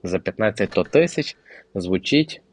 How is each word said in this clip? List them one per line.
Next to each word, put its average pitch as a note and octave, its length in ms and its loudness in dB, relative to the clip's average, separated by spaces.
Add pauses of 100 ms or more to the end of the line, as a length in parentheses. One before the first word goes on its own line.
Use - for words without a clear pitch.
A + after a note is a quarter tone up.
За F2+ 160 -2
п'ятнадцять G#2 520 -2
то F2+ 140 0
тисяч - 520 0 (380)
звучить F#2+ 680 0 (100)